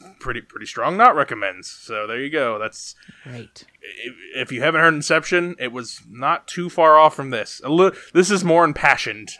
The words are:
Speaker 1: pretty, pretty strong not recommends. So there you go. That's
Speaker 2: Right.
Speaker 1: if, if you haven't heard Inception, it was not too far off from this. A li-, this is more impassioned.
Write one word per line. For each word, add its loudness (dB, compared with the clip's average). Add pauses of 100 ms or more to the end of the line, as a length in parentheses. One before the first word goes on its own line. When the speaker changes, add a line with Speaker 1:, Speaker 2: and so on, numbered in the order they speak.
(200)
Speaker 1:
pretty, -8
pretty -16
strong -4
not 4
recommends. -4
So -10
there -8
you -8
go. -2
That's -10 (300)
Speaker 2:
Right. -18 (180)
Speaker 1:
if, -16 (220)
if -6
you -6
haven't 2
heard 4
Inception, -2
it -6
was -14
not -4
too -8
far 6
off 6
from -8
this. -8
A -8
li-, 4 (220)
this 4
is 0
more 4
impassioned. -2 (100)